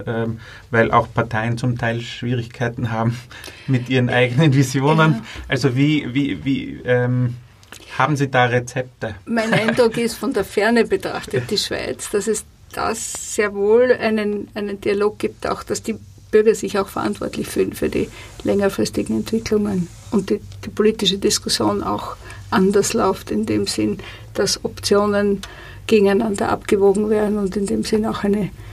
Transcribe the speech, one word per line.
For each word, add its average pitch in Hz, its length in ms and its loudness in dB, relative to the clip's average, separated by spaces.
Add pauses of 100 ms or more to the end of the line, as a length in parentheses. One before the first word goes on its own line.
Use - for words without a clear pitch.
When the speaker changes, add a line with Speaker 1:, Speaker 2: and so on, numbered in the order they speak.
Speaker 1:
ähm, 113 320 -4 (320)
weil 113 180 4
auch - 240 4
Parteien 117 460 -2
zum 123 180 0
Teil 117 240 -2
Schwierigkeiten 120 920 -4
haben 113 240 0 (260)
<laughs> - 260 -14
mit 123 220 0
ihren 123 200 2
eigenen 127 460 4
Visionen. 147 560 4
Speaker 2:
Ja. 220 100 -2 (280)
Speaker 1:
Also 135 260 2
wie, 139 400 2
wie, 139 280 0
wie, - 400 -4
ähm, 123 520 2 (640)
haben 143 180 2
Sie 139 140 0
da 127 160 4
Rezepte? 120 680 -4 (100)
Speaker 2:
Mein 226 260 -2
Eindruck 226 460 2
ist, 233 180 0
von 214 160 -2
der 208 120 0
Ferne 220 420 2
betrachtet, - 640 -4
die 214 80 -2
Schweiz, - 540 -6
dass 202 160 -2
es 214 180 -2 (260)
da - 220 -4
sehr 208 600 -4
wohl 220 360 6
einen, 214 600 0
einen 202 260 -6
Dialog 208 380 0
gibt, - 300 -6
auch - 160 -4
dass 202 180 -6
die 220 140 -4 (340)
Bürger 214 240 6
sich 196 240 -4
auch 196 120 -2
verantwortlich - 580 -4
fühlen - 260 -2
für - 160 -2
die - 180 -2 (360)
längerfristigen 202 720 0
Entwicklungen 208 680 0 (240)
und 196 180 0
die, 208 120 0 (220)
die 226 60 -10
politische 208 480 2
Diskussion 208 640 0
auch - 360 -6 (340)
anders 202 420 4
läuft, 190 380 0
in 214 160 -2
dem 208 180 0
Sinn, 214 320 -2 (380)
dass - 280 0
Optionen 202 800 0 (460)
gegeneinander 202 600 4
abgewogen 202 600 2
werden 208 300 2
und 190 160 -2
in 202 100 -2
dem 220 180 -2
Sinn 214 220 0
auch 214 180 -4
eine 202 280 2 (220)